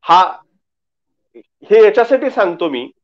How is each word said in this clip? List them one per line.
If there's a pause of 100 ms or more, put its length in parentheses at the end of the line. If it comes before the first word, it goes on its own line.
हा, (1040)
हे
याच्यासाठी
सांगतो
मी (120)